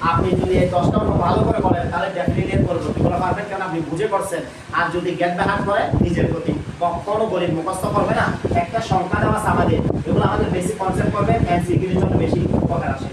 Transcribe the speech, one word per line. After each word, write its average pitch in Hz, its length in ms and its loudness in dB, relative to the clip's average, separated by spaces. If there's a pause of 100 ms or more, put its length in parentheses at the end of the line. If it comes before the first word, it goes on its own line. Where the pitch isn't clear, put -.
(100)
আপনি 185 180 2 (120)
যদি 185 220 2
এই 175 120 2
দশটা - 260 2
অঙ্ক - 120 0 (120)
ভালো - 220 2
করে - 200 0
করেন, - 260 2
তাহলে 302 240 -2
definitely - 380 0
এর - 140 4
পরবর্তীগুলো 170 540 0
পারবেন, 180 280 -2
কারণ 190 180 -4
আপনি 165 100 -4 (120)
বুঝে 180 220 -2
করছেন। 170 300 -2 (360)
আর 175 160 0
যদি 175 240 -2
জ্ঞান 175 200 2
ব্যাঘাত 202 300 0
করে, 202 140 2 (220)
নিজের 170 280 0
গতি। - 200 -4 (300)
কখনো 202 500 -2
গণিত 170 260 0
মুখস্থ 170 260 -4 (120)
করবে - 240 2
না, - 60 2 (360)
একটা 226 180 -2 (100)
সংখ্যা - 320 0
দেওয়া - 160 2
আছে - 160 0
আমাদের, - 240 2 (300)
এগুলো 202 200 2
আমাদের - 280 0
বেশি 180 240 -2
কনসেপ্ট - 360 0
করবে, - 180 2 (200)
এমসিকিউ - 380 0
এর - 100 2
জন্য - 120 0 (100)
বেশি - 160 0 (180)
উপকার - 380 -2
আসে। - 160 -8